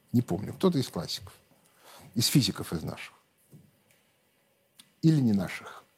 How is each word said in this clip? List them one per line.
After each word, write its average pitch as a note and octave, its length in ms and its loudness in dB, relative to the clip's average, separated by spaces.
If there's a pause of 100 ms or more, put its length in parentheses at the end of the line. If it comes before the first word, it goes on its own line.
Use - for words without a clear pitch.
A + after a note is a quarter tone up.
(140)
Не A#2+ 80 6
помню, G2 320 -4
кто-то F3+ 240 2
из B2+ 100 -2
классиков, - 460 -8 (800)
из - 140 0
физиков - 460 0
из E2 100 -6
наших. - 320 -10 (1900)
Или D#3+ 180 6
не A#2 140 4
наших, - 500 -4 (140)